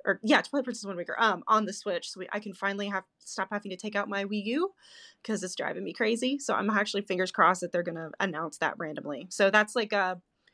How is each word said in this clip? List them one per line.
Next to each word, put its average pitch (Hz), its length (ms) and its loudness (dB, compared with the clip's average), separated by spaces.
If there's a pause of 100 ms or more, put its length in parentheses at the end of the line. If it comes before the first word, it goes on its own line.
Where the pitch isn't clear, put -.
or, 196 180 0
yeah, 220 200 6
Twilight 277 220 -2
Princess 240 200 -6
and 196 60 -6
Wind 180 80 -6
Waker, - 200 -6
um, 202 280 4
on 220 180 6
the 202 80 -4
Switch, 180 380 -4
so 190 100 -12
we, 185 120 -8
I 214 80 -2
can 208 120 -10
finally 196 360 -4
have, 190 160 -2 (160)
stop - 300 -6
having 202 200 -4
to 185 60 -6
take 214 200 -6
out 202 120 0
my 202 180 -2
Wii 202 180 -2
U, 311 300 0 (480)
'cause 208 200 -2
it's 185 120 -6
driving 170 300 -4
me 190 100 -6
crazy. 240 440 2
So - 160 -2
I'm 196 160 2
actually 208 320 0
fingers 185 300 -2
crossed 180 300 4
that 175 100 -6
they're 175 100 2
gonna 165 280 -6 (100)
announce 165 380 -2
that 156 200 0
randomly. 147 520 -8
So 196 200 4
that's, 214 240 6
like, 220 200 0
a 185 260 0 (340)